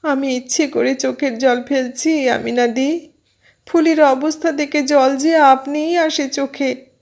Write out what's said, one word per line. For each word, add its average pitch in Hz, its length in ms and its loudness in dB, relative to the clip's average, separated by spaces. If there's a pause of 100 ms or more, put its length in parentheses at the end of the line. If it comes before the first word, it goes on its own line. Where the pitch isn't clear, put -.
আমি 269 320 -2
ইচ্ছে 254 320 -2
করে 254 280 0
চোখের 262 420 -4
জল 247 260 0
ফেলছি 262 680 -2
আমিনাদি। 240 800 -2 (540)
ফুলির 320 360 2
অবস্থা 302 500 2
দেখে 294 300 -2
জল 269 360 2
যে 311 180 0
আপনিই 294 640 2
আসে 311 320 -2
চোখে। 269 460 -4 (260)